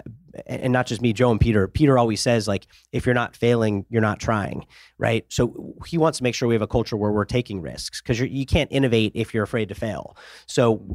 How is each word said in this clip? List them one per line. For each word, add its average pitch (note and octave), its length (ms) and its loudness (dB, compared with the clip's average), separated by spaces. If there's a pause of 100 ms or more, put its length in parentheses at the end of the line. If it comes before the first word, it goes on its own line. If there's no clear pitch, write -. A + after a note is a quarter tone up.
(460)
and B2+ 240 -4
not B2 160 2
just A2 140 -6
me, A#2 140 2
Joe B2 160 4
and G#2+ 100 2
Peter, G#2+ 260 4
Peter C#3 300 4
always A2+ 240 2
says, A#2 260 2
like, G2 200 -4 (260)
"If - 140 -4
you're B2 80 4
not A#2+ 200 -2
failing, A2 540 2
you're A2+ 140 0
not G#2+ 180 0
trying," - 460 -4 (320)
right? A2+ 320 0
So - 440 -4 (120)
he E3+ 100 -6
wants D#3+ 220 2
to B2+ 60 -6
make A#2+ 100 0
sure B2+ 120 -2
we A#2 80 2
have G#2+ 60 2
a G#2+ 60 -2
culture A#2 280 -2
where G#2 160 0
we're G#2 140 0
taking G#2+ 380 -4
risks, - 400 -12
'cause A#2 160 -2
you're, B2+ 100 -2
you C3+ 160 -6
can't D3 260 0
innovate A#2 440 2
if A2+ 180 -4
you're A2 100 0
afraid G#2+ 280 -4
to - 40 -10
fail. G#2 400 -8 (320)
So A2+ 380 2 (100)